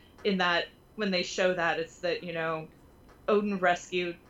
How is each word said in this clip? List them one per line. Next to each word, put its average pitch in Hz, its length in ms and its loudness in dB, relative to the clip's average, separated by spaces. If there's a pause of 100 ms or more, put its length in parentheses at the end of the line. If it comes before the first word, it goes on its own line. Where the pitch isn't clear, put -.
(240)
in 202 140 2
that 175 280 2 (300)
when 208 140 -2
they 180 120 0
show 185 320 0
that, 165 240 0
it's 165 200 -8
that, 170 260 -4
you 175 80 -8
know, 160 360 -4 (600)
Odin 208 300 2
rescued 180 580 0 (140)